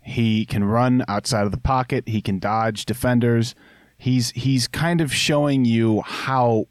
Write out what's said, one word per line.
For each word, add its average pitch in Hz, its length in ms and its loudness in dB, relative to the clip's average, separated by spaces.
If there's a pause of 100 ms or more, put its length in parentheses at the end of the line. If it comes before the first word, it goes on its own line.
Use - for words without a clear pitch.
He 113 440 0
can 101 180 -2
run 123 440 2
outside 101 360 -2
of 101 80 -2
the - 80 -6
pocket. 127 480 -2
He 110 140 -2
can 95 160 -4
dodge 110 480 -2
defenders. 117 680 0 (440)
He's, 127 320 0
he's 127 360 0
kind 170 340 -2
of 143 120 -2
showing 147 520 2
you 113 380 4
how 120 680 0